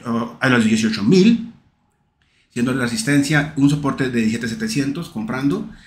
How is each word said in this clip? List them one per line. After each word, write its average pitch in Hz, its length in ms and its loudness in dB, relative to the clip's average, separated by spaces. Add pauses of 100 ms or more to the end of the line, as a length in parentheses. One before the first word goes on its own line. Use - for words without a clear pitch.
(420)
a 131 80 2
los 117 160 4
dieciocho 110 360 0
mil, 190 520 4 (960)
siendo 123 240 -2
la 131 100 -2
resistencia 139 720 0
un 143 140 4
soporte 139 400 -2
de - 20 -6
diecisiete 117 380 0
setecientos 135 580 -4
comprando. 131 640 -4 (160)